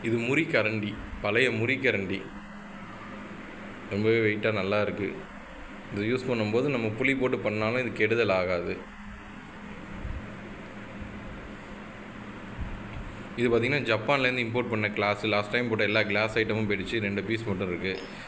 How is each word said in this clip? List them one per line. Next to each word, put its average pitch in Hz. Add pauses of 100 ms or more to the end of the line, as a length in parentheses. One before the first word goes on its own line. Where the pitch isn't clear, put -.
இது 120
முறி 131
கரண்டி, 107 (280)
பழைய 117
முறி 117
கரண்டி. 98 (1700)
ரொம்பவே 110
வெயிட்டா 107
நல்லா 104
இருக்கு. 98 (800)
இது 110
யூஸ் 123
பண்ணும்போது 117
நம்ம 131
புளி 131
போட்டு 123
பண்ணாலும் 107
இது 117
கெடுதல் 107
ஆகாது. 90 (4000)
இது 120
பார்த்தீங்கன்னா, 123
ஜப்பான்லேருந்து 123
இம்போர்ட் 113
பண்ண 107
கிளாஸ். 104
லாஸ்ட் 104
டைம் 120
போட்ட 110
எல்லா 107
கிளாஸ் 107
ஐட்டமும் 107
போயிடுச்சு. 101
ரெண்டு 101
பீஸ் 110
மட்டும் 95
இருக்கு. 90 (280)